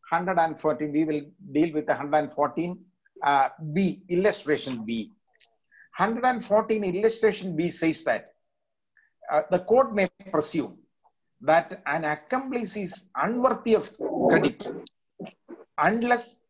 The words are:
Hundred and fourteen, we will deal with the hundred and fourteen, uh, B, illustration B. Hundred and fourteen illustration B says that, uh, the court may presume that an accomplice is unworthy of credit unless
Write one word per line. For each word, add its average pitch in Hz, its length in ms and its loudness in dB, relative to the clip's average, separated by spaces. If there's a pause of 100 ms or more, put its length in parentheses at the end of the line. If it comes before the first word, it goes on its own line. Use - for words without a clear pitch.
Hundred 175 300 0
and 160 180 0
fourteen, 156 360 -2
we 156 100 2
will 151 180 -2 (300)
deal 156 220 2
with 151 120 -2
the 156 80 0
hundred 143 260 0
and 139 120 -4
fourteen, 160 480 -2 (420)
uh, 139 280 4 (240)
B, 175 340 0
illustration 151 800 0
B. 113 260 -6 (800)
Hundred 226 340 -2
and 247 180 2
fourteen 214 420 2
illustration 196 720 0
B 170 120 0
says 160 360 -2
that, 113 240 -2 (1000)
uh, 147 120 2 (100)
the 175 80 2
court 233 340 2
may 196 140 2 (240)
presume 151 460 -2 (640)
that 170 440 0
an 156 200 -2
accomplice 240 720 -4
is - 400 -10
unworthy 233 560 2
of - 180 0 (380)
credit - 360 4 (1120)
unless 233 720 0